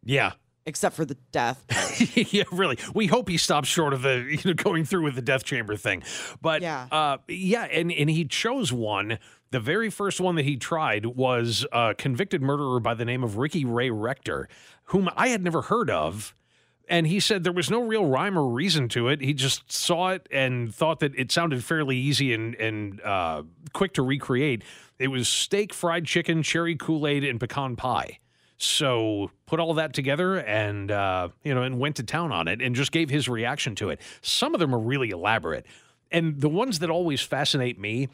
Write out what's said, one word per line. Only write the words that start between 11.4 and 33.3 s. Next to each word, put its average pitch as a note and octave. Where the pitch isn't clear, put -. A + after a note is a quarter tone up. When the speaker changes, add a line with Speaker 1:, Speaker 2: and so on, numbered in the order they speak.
Speaker 1:
a A#2
convicted D3
murderer C3+
by A#2
the A2+
name B2+
of G#2+
Ricky D3
Ray A#2+
Rector, G#2+
whom F#3
I A#3+
had A3+
never E3+
heard G#3
of. F2+
And E3+
he F#3
said F#3+
there F3+
was E3
no A#3
real A3
rhyme D#3+
or D3
reason C#3
to A#2+
it. C#3+
He C3+
just C3+
saw F3+
it F#3
and B2+
thought D#3+
that C#3+
it B2
sounded D#3+
fairly D3+
easy C3
and, A2+
and, G#2+
uh, E2+
quick F#3+
to -
recreate. C3
It C3
was B2+
steak, -
fried E3+
chicken, E3
cherry E3+
Kool-Aid, D3
and C3
pecan C3
pie. A2+
So A2+
put D#3+
all E3
that D#3
together D#3
and, G#2
uh, F#2+
you C#3+
know, B2
and B2+
went C#3+
to A#2
town D#3
on E2
it G#2+
and B2+
just C3
gave E3
his C3+
reaction A#2